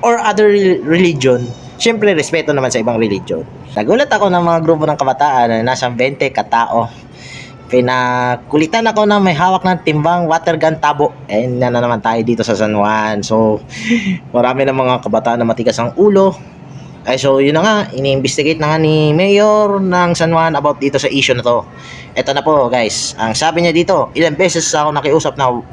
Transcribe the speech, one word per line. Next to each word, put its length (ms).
Or 180
other 300
re-, 320
religion. 580
Siyempre, 320
respeto 400
naman 160
sa 100
ibang 220
religion. 420
Nagulat 380
ako 160
ng 160
mga 180
grupo 220
ng 100
kabataan 560
na 220
nasa 160
twenty 420
katao. 560
Pinakulitan 1200
ako 220
na 100
may 160
hawak 300
ng 180
timbang, 460
water 320
gun, 180
tabo. 320
Eh, 220
na, 240
na 80
naman 240
tayo 180
dito 220
sa 100
San 220
Juan. 480
So, 400
marami 380
na 80
mga 240
kabataan 420
na 60
matigas 320
ang 160
ulo. 400
Eh, 80
so, 240
yun 160
na 80
nga, 120
ini-investigate 680
na 160
nga 20
ni 380
Mayor 640
ng 320
San 180
Juan 240
about 220
dito 240
sa 80
issue 260
na 80
to. 220
Eto 240
na 80
po, 240
guys. 480
Ang 160
sabi 320
niya 100
dito, 380
ilang 240
beses 400
ako 160
nakiusap 480
na 100